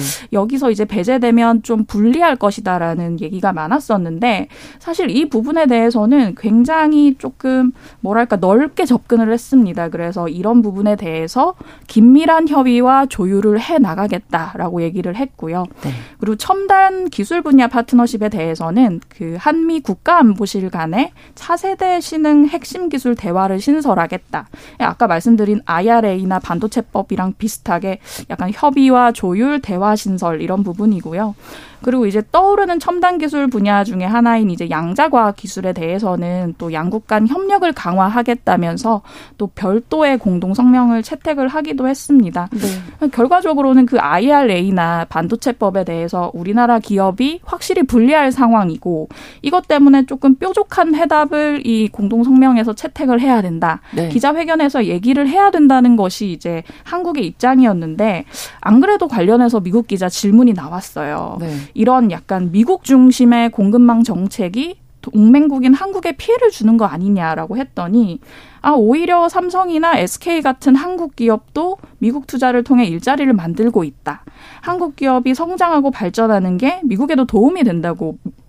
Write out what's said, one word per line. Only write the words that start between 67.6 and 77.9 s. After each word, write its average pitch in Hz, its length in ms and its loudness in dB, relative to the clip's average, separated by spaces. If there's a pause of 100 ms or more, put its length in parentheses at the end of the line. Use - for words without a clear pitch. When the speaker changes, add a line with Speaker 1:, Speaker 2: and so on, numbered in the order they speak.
Speaker 1:
아, 285 120 0
오히려 330 560 2
삼성이나 349 720 -2
에스케이 320 440 -4
같은 262 320 0
한국 339 400 -4
기업도 262 640 -2 (200)
미국 269 280 -4
투자를 247 380 0
통해 247 200 4
일자리를 262 480 0
만들고 190 520 0
있다. 143 400 -12 (360)
한국 349 360 -6
기업이 254 380 0
성장하고 339 560 0
발전하는 202 680 -2
게 311 240 -2
미국에도 262 420 0
도움이 277 380 2
된다고 170 560 -4 (300)